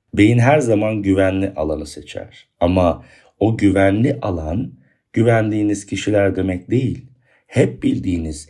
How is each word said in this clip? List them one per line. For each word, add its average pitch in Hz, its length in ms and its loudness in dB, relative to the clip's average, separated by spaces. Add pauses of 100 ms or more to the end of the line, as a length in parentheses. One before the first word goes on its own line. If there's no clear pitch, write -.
(140)
Beyin 110 240 2
her 139 220 4
zaman 110 420 0
güvenli 95 540 0
alanı 76 300 -4
seçer. - 640 -18 (120)
Ama 90 440 2 (340)
o 113 180 2
güvenli 98 680 2
alan 82 500 -4 (400)
güvendiğiniz 107 760 0
kişiler 101 500 0
demek 92 340 -4
değil. 123 360 -2 (400)
Hep - 360 0
bildiğiniz, 82 680 -4